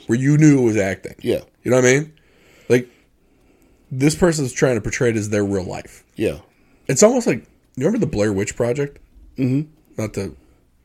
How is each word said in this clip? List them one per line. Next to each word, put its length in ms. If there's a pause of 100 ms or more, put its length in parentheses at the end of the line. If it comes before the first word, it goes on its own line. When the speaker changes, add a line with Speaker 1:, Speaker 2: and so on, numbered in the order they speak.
Speaker 1:
where 120
you 200
knew 220
it 40
was 120
acting. 440
Speaker 2:
Yeah. 200 (240)
Speaker 1:
You 80
know 60
what 80
I 120
mean? 140 (560)
Like, 200 (1000)
this 240
person's 380
trying 240
to 40
portray 300
it 60
as 140
their 140
real 200
life. 400 (100)
Speaker 2:
Yeah. 240 (480)
Speaker 1:
It's 160
almost 240
like, 140 (360)
you 80
remember 140
the 120
Blair 220
Witch 240
Project? 440 (360)
Speaker 2:
Mm-hmm. 320 (320)
Speaker 1:
Not 140
to 220 (480)